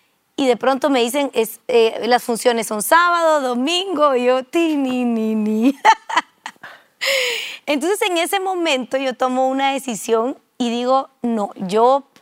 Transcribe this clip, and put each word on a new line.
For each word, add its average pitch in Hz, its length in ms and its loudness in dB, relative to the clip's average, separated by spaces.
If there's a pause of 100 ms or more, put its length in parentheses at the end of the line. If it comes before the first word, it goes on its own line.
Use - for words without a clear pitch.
(360)
Y 277 120 -2
de 240 80 4
pronto 254 340 0
me 262 120 2
dicen, 254 320 -2
es, - 340 -4
eh, 226 400 2
"Las 240 160 2
funciones 233 440 0
son 208 160 -4
sábado, 330 580 2
domingo". 294 720 0
Y 247 100 0
yo, 254 180 2
"Ti, 330 320 0
ni, 254 280 -2
ni, 220 300 0
ni". 220 460 2
<laughs> - 1900 -4
Entonces, 311 440 0
en 349 80 0
ese 359 220 0
momento 330 580 -2
yo 269 180 -4
tomo 262 320 0
una 269 240 0
decisión 247 640 -2 (200)
y 240 120 -2
digo, 247 400 0 (120)
"No, 226 340 -2
yo, 226 480 2 (180)